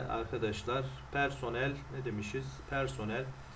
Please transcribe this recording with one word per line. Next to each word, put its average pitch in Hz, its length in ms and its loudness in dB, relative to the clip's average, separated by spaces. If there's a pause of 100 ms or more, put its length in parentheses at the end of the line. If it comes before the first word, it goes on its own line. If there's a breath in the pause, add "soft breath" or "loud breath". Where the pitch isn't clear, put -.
arkadaşlar 113 800 2 (260)
personel 139 680 2 (140)
ne 131 140 -2
demişiz? 113 540 -2 (100)
Personel 123 560 0 (300 loud breath)